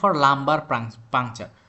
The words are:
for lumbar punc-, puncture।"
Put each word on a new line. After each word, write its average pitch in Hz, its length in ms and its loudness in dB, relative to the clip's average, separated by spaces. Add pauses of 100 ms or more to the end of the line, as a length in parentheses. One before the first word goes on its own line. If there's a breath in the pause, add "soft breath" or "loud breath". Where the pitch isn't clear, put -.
for 196 120 2
lumbar 143 460 2 (100)
punc-, 117 280 -6 (160)
puncture।" 117 360 -4 (200 soft breath)